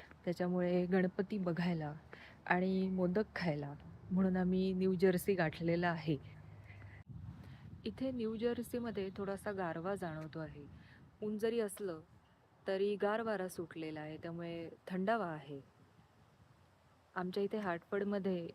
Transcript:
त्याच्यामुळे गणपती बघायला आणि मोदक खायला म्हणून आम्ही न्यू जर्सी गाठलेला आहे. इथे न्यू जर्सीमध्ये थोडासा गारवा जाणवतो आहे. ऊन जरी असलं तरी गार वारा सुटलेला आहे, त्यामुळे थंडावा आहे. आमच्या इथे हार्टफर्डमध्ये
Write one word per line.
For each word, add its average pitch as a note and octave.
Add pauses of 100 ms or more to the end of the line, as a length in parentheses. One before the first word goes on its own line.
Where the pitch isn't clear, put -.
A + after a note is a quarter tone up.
(240)
त्याच्यामुळे F3+
गणपती F#3
बघायला E3+ (540)
आणि F#3+
मोदक F#3 (120)
खायला D3 (360)
म्हणून F#3
आम्ही F#3
न्यू F#3
जर्सी F#3
गाठलेला E3+
आहे. D#3+ (1700)
इथे A#3+
न्यू A3+
जर्सीमध्ये A#3
थोडासा G3
गारवा F3
जाणवतो D#3+
आहे. D3 (560)
ऊन G#3+
जरी A3+
असलं F#3+ (680)
तरी G3
गार G#3
वारा G3+
सुटलेला D#3+
आहे, D#3
त्यामुळे E3+ (180)
थंडावा F#3+
आहे. D3 (1500)
आमच्या F#3
इथे G3+
हार्टफर्डमध्ये F#3+